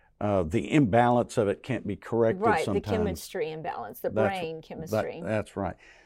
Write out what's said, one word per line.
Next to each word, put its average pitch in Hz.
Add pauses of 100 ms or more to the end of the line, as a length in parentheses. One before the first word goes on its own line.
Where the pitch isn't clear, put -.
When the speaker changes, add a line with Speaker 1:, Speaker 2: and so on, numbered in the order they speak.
(200)
Speaker 1:
uh, 101
the 82
imbalance 120
of 107
it 98
can't -
be 104
corrected 113
Speaker 2:
Right, 190
Speaker 1:
sometimes. 101
Speaker 2:
the 104
chemistry 151
imbalance, 151
the -
Speaker 1:
That's, 196
Speaker 2:
brain 160
Speaker 1:
that, 160
Speaker 2:
chemistry. 117
Speaker 1:
that's 107
right. 95 (300)